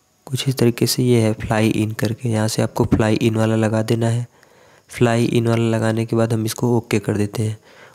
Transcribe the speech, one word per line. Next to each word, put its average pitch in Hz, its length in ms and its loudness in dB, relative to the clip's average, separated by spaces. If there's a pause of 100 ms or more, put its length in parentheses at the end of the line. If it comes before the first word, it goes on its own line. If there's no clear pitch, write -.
(280)
कुछ 135 220 -4
इस 131 80 -4
तरीके 120 300 2
से - 160 -2
ये 123 180 4
है 110 120 2
फ्लाई 110 360 0
इन 107 220 0
करके, 113 380 -4
यहाँ 110 180 0
से 113 140 -2
आपको 113 240 0
फ्लाई 110 300 2
इन 113 200 0
वाला 110 200 2
लगा 110 260 0
देना 117 280 0
है। 120 160 -2 (640)
फ्लाई 117 360 2
इन 117 220 0
वाला 117 220 2
लगाने 113 360 0
के 113 100 -4
बाद 113 180 2
हम 110 120 -2
इसको 120 320 0
ओके 110 220 0
कर 104 180 -4
देते 104 260 -2
हैं। 107 140 -4 (380)